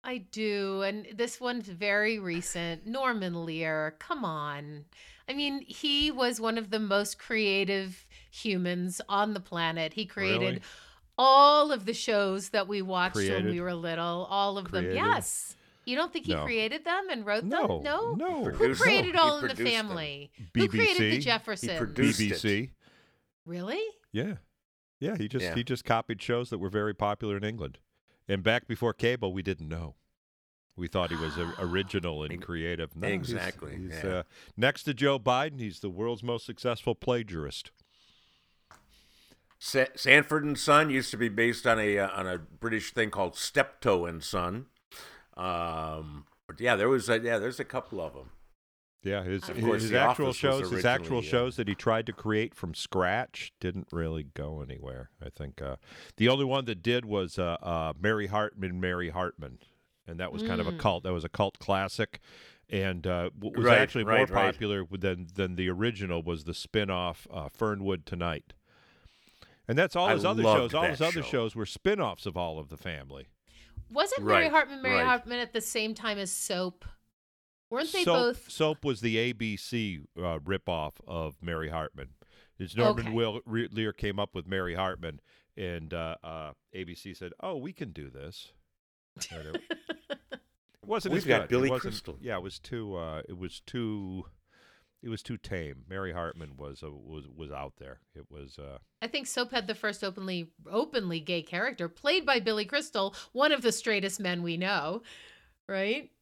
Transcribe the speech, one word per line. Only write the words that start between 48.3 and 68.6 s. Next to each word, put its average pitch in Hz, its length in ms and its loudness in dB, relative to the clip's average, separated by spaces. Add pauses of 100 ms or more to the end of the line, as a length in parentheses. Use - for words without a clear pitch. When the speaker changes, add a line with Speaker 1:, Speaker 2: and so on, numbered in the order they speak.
Speaker 2:
Yeah, 98 180 0
his, 92 260 -2
Speaker 3:
Of - 60 -6
Speaker 2:
his, 117 100 0
Speaker 3:
course, 110 180 4
Speaker 2:
his 110 100 -2
Speaker 3:
The 123 80 4
Speaker 2:
actual 127 260 4
Speaker 3:
Office 127 160 -2
was 135 160 4
Speaker 2:
shows, 92 140 -2
his 92 120 0
actual 123 340 2
Speaker 3:
originally, 113 100 -4
uh, - 20 -8
Speaker 2:
shows 123 260 2
that 113 120 -2
he 101 80 0
tried 113 300 2
to 113 60 -6
create 107 440 0
from 80 180 -6
scratch - 840 -2
didn't 90 320 -4
really 80 320 -2
go 76 360 -8
anywhere. 64 500 -12 (140)
I - 60 -10
think, 69 320 -12
uh, 67 140 -6 (400)
the 110 120 6
only 139 160 6
one 131 200 0
that 104 180 -6
did 120 220 2
was, 98 340 -2
uh, 85 240 0
uh, 80 380 -2
Mary 107 260 2
Hartman, 98 540 -2
Mary 90 300 -2
Hartman, 78 500 -6 (480)
and 85 100 -10
that 90 140 -4
was - 100 -6
kind 90 180 -2
of 85 60 -2
a 85 60 -2
Speaker 1:
Mm. - 80 -8
Speaker 2:
cult. 90 240 2
That 92 80 -2
was 85 120 -2
a 85 40 -6
cult - 320 -2
classic, 98 580 -2 (500)
and, 95 380 -2
uh, 90 320 0
what 101 180 -6
was 117 100 4
Speaker 3:
Right, 117 120 10
Speaker 2:
actually 131 240 2
more 107 120 4
Speaker 3:
right, 104 160 6
right. 98 220 4
Speaker 2:
popular 101 380 -2
than, 92 420 -2
than 92 220 0
the 90 160 0
original 95 540 0
was 82 180 -2
the 82 120 -6
spin-off, 92 760 -2
uh, 90 180 -6
Fernwood 98 560 -2
Tonight. 85 500 -4 (1120)